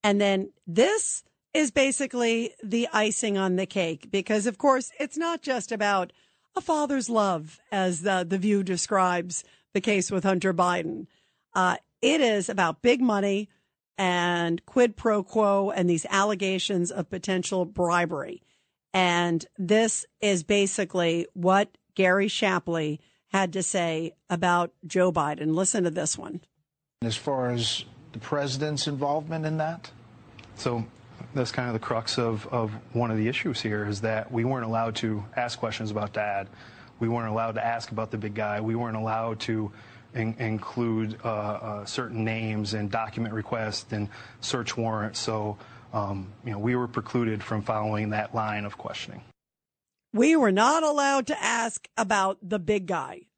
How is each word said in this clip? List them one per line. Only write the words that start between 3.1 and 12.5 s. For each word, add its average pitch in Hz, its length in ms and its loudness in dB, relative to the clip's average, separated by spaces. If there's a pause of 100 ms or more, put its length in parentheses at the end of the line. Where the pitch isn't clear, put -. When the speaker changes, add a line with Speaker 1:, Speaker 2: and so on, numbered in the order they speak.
Speaker 1:
on 190 180 2
the 190 100 0
cake, 170 460 -4
because, 202 340 0
of 233 120 -2
course, 269 420 2
it's - 180 -4
not 330 240 -2
just 254 300 -4
about 202 400 0 (420)
a 381 60 -2
father's 285 500 0
love, 190 520 0 (100)
as 185 300 0
the, 185 260 2
the 190 100 0
View 202 240 4
describes 180 840 0 (280)
the 202 60 2
case 196 320 2
with 190 140 0
Hunter 190 280 2
Biden. 175 540 0 (460)
Uh, 185 240 4 (240)
it 294 180 4
is 220 300 2
about 185 320 0